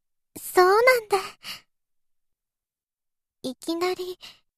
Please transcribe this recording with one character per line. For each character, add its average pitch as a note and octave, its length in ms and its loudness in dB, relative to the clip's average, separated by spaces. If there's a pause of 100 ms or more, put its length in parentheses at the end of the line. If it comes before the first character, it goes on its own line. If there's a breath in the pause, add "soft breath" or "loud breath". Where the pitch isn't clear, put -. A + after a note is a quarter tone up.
(400)
そ - 220 2
う F4+ 60 6
な G4 80 4 (240)
ん G#4+ 100 -8
だ。 G4 80 0 (2250 loud breath)
い B3+ 140 -10
き E4 200 -8
な F4+ 200 -4
り F#4 240 -12 (380 loud breath)